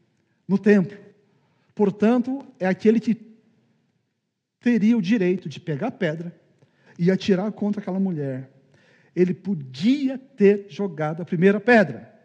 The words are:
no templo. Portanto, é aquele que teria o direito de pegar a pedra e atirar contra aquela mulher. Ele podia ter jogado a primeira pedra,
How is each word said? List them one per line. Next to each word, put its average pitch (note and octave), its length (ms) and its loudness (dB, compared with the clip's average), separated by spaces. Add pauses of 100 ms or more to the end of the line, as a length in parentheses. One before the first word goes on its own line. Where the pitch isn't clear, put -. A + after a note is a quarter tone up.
(480)
no F#3+ 100 2
templo. G3 400 2 (760)
Portanto, A#3 680 0 (140)
é F3+ 80 -4
aquele G#3 340 2
que - 160 0 (1400)
teria A#3 360 2
o G#3+ 60 0
direito F3+ 460 -2
de C#3 100 -14
pegar D#3 300 -6
a - 20 -8
pedra E3+ 480 -8 (600)
e E3+ 120 2
atirar F#3+ 420 0
contra G#3 280 -4
aquela G3 200 -6
mulher. C#3+ 500 -4 (680)
Ele F3+ 180 2
podia G3+ 840 -4
ter G3+ 500 2
jogado D#3+ 540 -6
a - 20 -12
primeira G3 360 2
pedra, G3+ 540 2 (100)